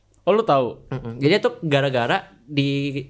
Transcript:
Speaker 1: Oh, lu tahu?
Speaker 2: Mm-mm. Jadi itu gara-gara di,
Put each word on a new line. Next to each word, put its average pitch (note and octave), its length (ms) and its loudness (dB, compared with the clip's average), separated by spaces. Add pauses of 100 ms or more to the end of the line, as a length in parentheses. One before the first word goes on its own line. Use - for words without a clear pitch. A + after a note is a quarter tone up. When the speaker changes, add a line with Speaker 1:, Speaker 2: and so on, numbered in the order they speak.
(220)
Speaker 1:
Oh, E3+ 80 2
lu G#3+ 100 4
tahu? C3+ 480 0
Speaker 2:
Mm-mm. B2 280 -8
Jadi C#3 180 2
itu - 160 0 (140)
gara-gara C#3 520 2 (220)
di, C#3 300 -2 (420)